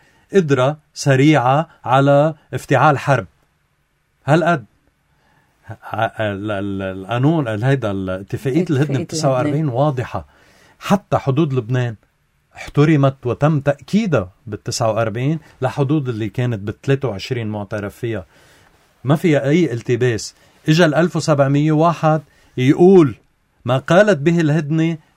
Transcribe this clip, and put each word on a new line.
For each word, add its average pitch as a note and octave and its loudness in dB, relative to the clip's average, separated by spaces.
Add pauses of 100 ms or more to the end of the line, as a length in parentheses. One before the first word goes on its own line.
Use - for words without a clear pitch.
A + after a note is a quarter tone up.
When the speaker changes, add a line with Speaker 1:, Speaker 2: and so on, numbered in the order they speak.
(340)
Speaker 1:
قدرة C#3+ 2 (180)
سريعة C#3 2 (160)
على C#3+ 2 (200)
افتعال C3+ 2
حرب. B2 -2 (1000)
هالقد D#3 0 (1040)
ع-، - -6
ال-، G#2 -6
ال-، G2 -4
القانون، A#2 -2
ال-، A2 -4
هيدا C3 0
ال-، F#2+ -4
اتفاقية B2 -4
Speaker 2:
اتفاقية D3 0
Speaker 1:
الهدنة C#3+ -4
بتسعة D#3 -4
وأربعين C#3 -2
Speaker 2:
الهدنة. D3 -2
Speaker 1:
واضحة. B2+ -4 (520)
حتى F#3+ -2
حدود C#3 -2
لبنان B2 -4 (640)
احترمت C#3+ 2
وتم C#3+ 0
تأكيدها C#3+ -2 (160)
بالتسعة A2 -4
وأربعين A#2 -2 (240)
لحدود C#3 -2
اللي A2 -6
كانت B2 -4
بالثلاثة B2+ -4
وعشرين A2 -8
معترف G#2 -8
فيها. A2 -8 (760)
ما C#3+ 2
فيها C#3 0
أي D3+ 2
التباس. A#2 -2 (340)
إجا D#3+ 4
الألف D#3 0
وسبعمية C#3+ 2
وواحد D#3 0 (340)
يقول D3+ 6 (500)
ما A#2+ 0
قالت F#3+ 4
به E3+ 0
الهدنة D#3+ 0 (180)